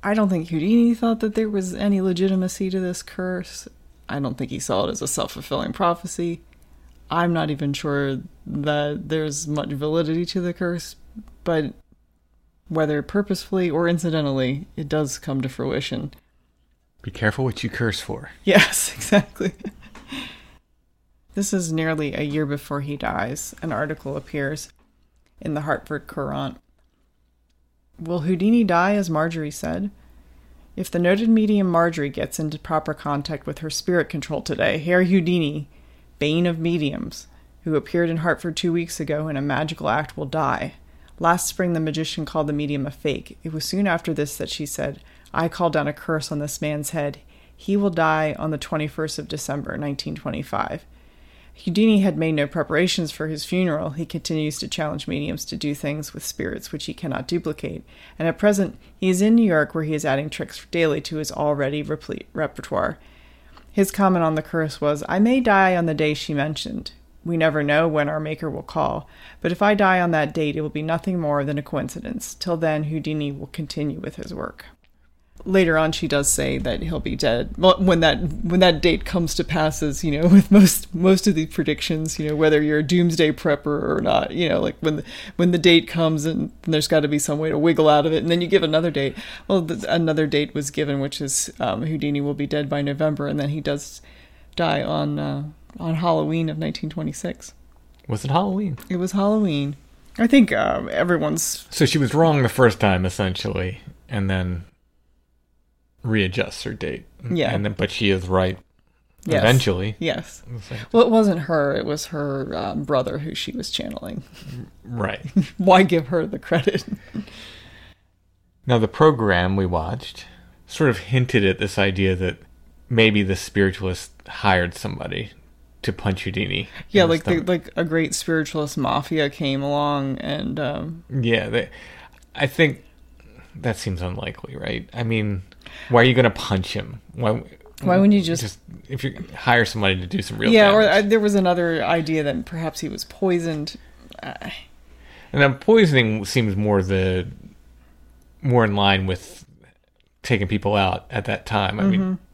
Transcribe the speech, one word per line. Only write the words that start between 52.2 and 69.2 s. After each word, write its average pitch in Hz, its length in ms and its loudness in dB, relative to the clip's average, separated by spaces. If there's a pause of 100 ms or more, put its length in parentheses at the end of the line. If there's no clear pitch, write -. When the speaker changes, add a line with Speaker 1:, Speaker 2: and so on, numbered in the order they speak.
Speaker 1:
no 147 140 0
preparations 165 640 -2
for 160 180 -8
his 151 160 -8
funeral. 170 460 -2
He 156 140 -6
continues 156 540 -4
to - 80 -6
challenge 151 400 -6
mediums 156 380 -6
to - 100 -10
do 147 180 -4
things 147 400 -6
with - 120 -14
spirits - 480 -8
which 151 100 -8
he - 100 -8
cannot 131 360 -6
duplicate. - 560 -6 (340)
And 165 80 -2
at 165 100 -2
present, 202 380 2 (240)
he 185 100 0
is 185 120 2
in 220 140 6
New 233 120 6
York, 156 260 2
where 160 120 -2
he 156 80 -2
is 151 100 -4
adding 147 260 0
tricks - 400 -10
daily 156 300 2
to 156 160 -8
his 151 160 -6
already 147 500 -2
replete - 520 -8
repertoire. - 640 -4 (760)
His 196 180 2
comment 185 360 4
on 156 100 0
the 151 60 -2
curse 160 400 -4
was, 147 260 0
"I 180 120 0
may 247 200 6
die 196 380 4
on 170 80 0
the 160 80 0
day 151 200 0
she 151 200 -6
mentioned. - 580 -4 (320)
We 170 140 -2
never 156 260 2
know 151 240 2
when 151 220 0
our 156 100 -4
maker 156 300 -6
will 147 120 -8
call. 160 460 -4 (320)